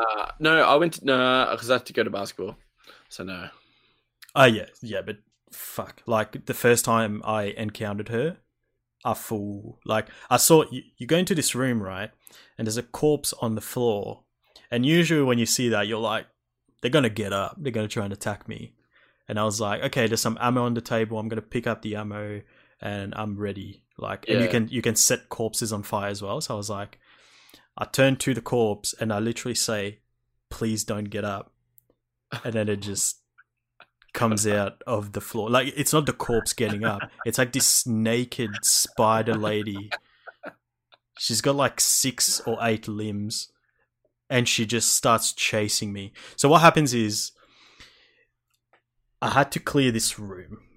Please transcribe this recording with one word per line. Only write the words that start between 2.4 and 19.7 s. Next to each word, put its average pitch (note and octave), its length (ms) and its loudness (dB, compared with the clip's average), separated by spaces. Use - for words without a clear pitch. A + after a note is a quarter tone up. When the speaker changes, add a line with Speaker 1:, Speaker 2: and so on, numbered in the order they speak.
Speaker 1:
so - 160 -12
no. F2+ 240 -10
Speaker 2:
Oh, C#3 100 8
yeah, A2 220 6
yeah, G#2 200 -6
but G#2 160 -10
fuck. - 540 -12
Like, A2 400 -2
the B2 80 -4
first A#2+ 300 6
time A2+ 400 0
I G#2+ 200 0
encountered G#2 520 -6
her, B2+ 300 -4
I A#2 100 0
full, G#2 720 -8
like, A2 240 -2
I B2+ 80 4
saw, D#3+ 320 8
you, B2+ 120 -12
you B2 100 -12
go D#3 120 2
into F#3 160 0
this D3+ 200 0
room, B2 280 0
right? F#2+ 280 -8
And A2+ 80 -4
there's G#2+ 100 -2
a A#2+ 60 -6
corpse - 520 0
on A2 200 -2
the A2 60 -6
floor. G#2+ 640 -2
And A#2+ 140 0
usually D#3+ 380 4
when B2 160 4
you A#2 80 2
see B2 220 0
that, G#2 180 2
you're A2 140 -4
like, A2 260 -4
"They're B2 80 0
gonna C3+ 200 4
get G2+ 220 -4
up. G2 260 -2
They're C#3+ 120 -6
gonna A2 160 -4
try G#2+ 180 -4
and G2+ 80 -6
attack - 360 -8
me." A2+ 260 -14
And G#2+ 100 -4
I G#2+ 60 0
was G#2+ 160 -2
like, G#2 240 -2